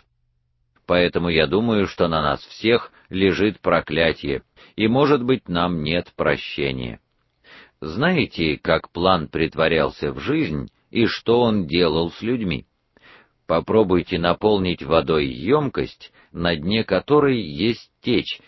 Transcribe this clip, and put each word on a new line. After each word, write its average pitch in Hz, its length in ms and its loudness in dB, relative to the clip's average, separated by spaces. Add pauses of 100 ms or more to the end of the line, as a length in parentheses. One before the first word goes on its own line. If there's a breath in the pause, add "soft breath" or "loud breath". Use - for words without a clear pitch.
(880)
Поэтому 87 420 2
я 78 180 2
думаю, 104 400 0
что 87 200 0
на 80 140 0
нас 71 240 -2
всех - 460 -2 (180 soft breath)
лежит 95 500 0
проклятие, 78 840 0 (320 soft breath)
и, 107 120 0
может 135 360 2
быть, 127 260 -2
нам 87 340 -2
нет 85 320 -2
прощения. 67 840 -4 (840 loud breath)
Знаете, 90 760 -2
как - 340 -2
план 87 360 0
претворялся 78 840 0
в 64 60 -10
жизнь 92 500 -4 (220)
и 110 160 2
что 120 340 0
он 107 240 0
делал 82 460 2
с - 100 -18
людьми? 107 440 -4 (840 soft breath)
Попробуйте 90 680 2
наполнить 90 640 0
водой 76 440 2
емкость, 80 880 -4 (180 soft breath)
на 85 240 -2
дне 98 300 -2
которой 139 560 2
есть 90 500 -4 (100)
течь, - 460 -2